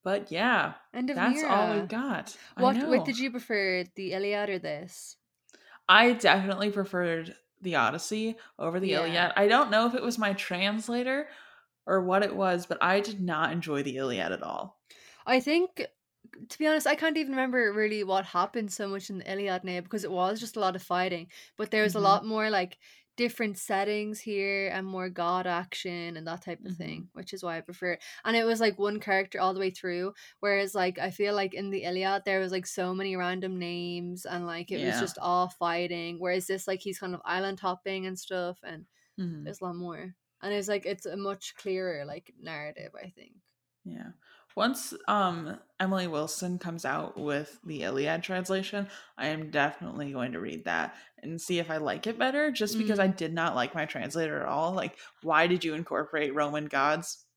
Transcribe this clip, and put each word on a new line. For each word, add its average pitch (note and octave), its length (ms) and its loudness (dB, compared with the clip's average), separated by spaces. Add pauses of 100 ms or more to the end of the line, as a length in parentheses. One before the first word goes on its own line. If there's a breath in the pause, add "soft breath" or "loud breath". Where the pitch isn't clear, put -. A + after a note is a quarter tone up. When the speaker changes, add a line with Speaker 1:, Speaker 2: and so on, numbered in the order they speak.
Speaker 1:
But G3+ 300 0
yeah, F#3 420 4 (200)
Speaker 2:
End B3+ 160 -2
of C#4+ 80 -2
Speaker 1:
that's B3+ 260 4
all G#3+ 240 6
we've G#3+ 80 2
Speaker 2:
Mira. G3 120 0
Speaker 1:
got. A3+ 500 -4 (180 loud breath)
I - 80 0
Speaker 2:
What, B3+ 140 8
what C4 220 4
Speaker 1:
know. E3+ 60 0
Speaker 2:
did A#3+ 140 -2
you C4 120 0
prefer, F#3+ 520 0 (120)
the F#3+ 180 -6
Iliad G3+ 360 0
or F#3+ 80 -2
this? D#3+ 600 -10 (720 loud breath)
Speaker 1:
I A#3 240 10
definitely G3 580 6
preferred F3+ 640 -2 (260)
the F3 140 -2
Odyssey G#3+ 640 2 (200 loud breath)
over E3 220 -2
the F#3+ 100 0
Speaker 2:
Yeah. D#3 120 4
Speaker 1:
Iliad. E3+ 340 2
I G3+ 140 8
don't B3 200 8
know A3 180 6
if A#3+ 80 2
it - 60 0
was A#3+ 160 0
my G#3 160 2
translator A#3 960 -2 (580 loud breath)
or F#3 160 4
what F#3 220 4
it G3+ 100 0
was, F#3 320 2
but - 160 -4
I F#3+ 200 4
did G3+ 180 -6
not E3 320 0
enjoy D#3 320 -2
the C3 140 -4
Iliad G#2+ 340 0
at - 100 -4
all. - 380 -8 (480 loud breath)
Speaker 2:
I B3+ 140 4
think, E4 440 0 (600)
to - 100 -14
be D4+ 80 0
honest, D4 220 4
I - 80 4
can't D#4 220 0
even C4+ 160 -2
remember B3+ 400 2
really G#3+ 320 0
what F#3+ 200 2
happened G3+ 460 -2
so G3+ 160 -4
much G3 220 -8
in F#3+ 100 -8
the - 120 -10
Iliad F#3+ 340 -2
now, F3+ 160 -4
because G3 240 -6
it D#3 60 -4
was F#3+ 280 0
just A#3 160 -10
a G#3+ 60 -2
lot F#3 160 2
of F3+ 40 -8
fighting, F3+ 460 -2 (300 loud breath)
but G#3 140 -4
there G#3+ 120 4
was G#3 120 2
a - 20 0
Speaker 1:
Mm-hmm. G3+ 80 2
Speaker 2:
lot G3 200 8
more, A3 240 2
like, F#3 280 0 (400 soft breath)
different A#3 400 -2
settings G#3 640 -2
here G3 480 0
and F#3+ 180 -4
more F#3 220 -4
god F3+ 360 0
action F3 680 -4
and D#3+ 100 -10
that E3+ 160 -6
type E3+ 200 -8
of - 100 -12
Speaker 1:
Mm-hmm. E3+ 120 -8
Speaker 2:
thing, E3 280 -8
which F3+ 220 -12
is F#3 100 -10
why E3 140 -4
I D#3+ 40 -6
prefer F3+ 320 -4
it. - 100 -8 (200 loud breath)
And A3+ 140 2
it A3+ 80 4
was, A3+ 160 2
like, G#3 180 4
one G#3 220 0
character F#3+ 400 0
all F#3 120 4
the F#3+ 60 -4
way F#3 120 0
through, F#3 420 -4 (260 loud breath)
whereas, G3 340 2
like, G3+ 260 0
I F3+ 120 -2
feel G#3 240 0
like G3 180 0
in G3 160 -6
the G3 140 -4
Iliad F#3+ 400 0
there G3 160 2
was, F#3 140 -2
like, F#3 120 -2
so F#3 300 -2
many F#3+ 220 -4
random F#3 420 -2
names F3 640 -6
and, F3 200 -6
like, E3+ 260 -8
it - 60 -2
was - 180 0
Speaker 1:
Yeah. - 60 0
Speaker 2:
just - 160 -4
all F3+ 320 2
fighting, E3+ 720 -4
whereas F3+ 280 -2
this, F#3+ 180 -4
like, F#3+ 140 -2
he's F#3+ 200 -8
kind F3+ 140 -6
of - 120 -8
island F#3+ 340 -2
hopping F#3+ 460 -4
and F#3 120 -6
stuff, F3+ 460 -6
and E3 220 -14 (340)
Speaker 1:
Mm-hmm. E3 240 -6
Speaker 2:
there's G3+ 160 -10
a F#3+ 60 -8
lot F3 100 -6
more. F3 400 -10 (260)
And G3+ 120 -4
it's, G3+ 160 -2
like, G3+ 160 0
it's F#3+ 200 -6
a F3+ 120 -6
much G3 400 -8
clearer, F#3 480 -4
like, D3 340 -14
narrative, D3+ 560 -10
I F#3+ 140 -16
think. - 240 -20 (500)
Speaker 1:
Yeah. - 280 -12 (440 soft breath)
Once, A#3 380 0 (140)
um, F#3 500 0 (220)
Emily F#3+ 280 0
Wilson D#3+ 500 -2
comes E3+ 260 -8
out D3 340 -4
with D3 480 -4
the D3+ 180 -8
Iliad D3 400 0
translation, F#3+ 640 -2 (280 loud breath)
I D3 100 -4
am D#3 240 -4
definitely D3 600 -2
going B2+ 220 -4
to E2 60 -6
read - 260 -8
that E2 300 -2 (260 loud breath)
and E3 180 -8
see F3 200 0
if D#3+ 100 -4
I D#3 80 -2
like D3+ 300 -2
it A3+ 100 -4
better, C#4 340 0
just A3 260 -2
because G#3+ 220 2
I F#3+ 100 6
Speaker 2:
Mm. F#3 80 0
Speaker 1:
did E3 160 -4
not E3+ 220 0
like B2 200 0
my D#3 100 -2
translator D3 560 -4
at - 60 -2
all. E3 260 0
Like, F3+ 240 -4 (240 loud breath)
why D#3+ 260 6
did F3 160 2
you D#3+ 120 -2
incorporate D3+ 580 -2
Roman D3+ 320 0
gods? D3 600 0 (120)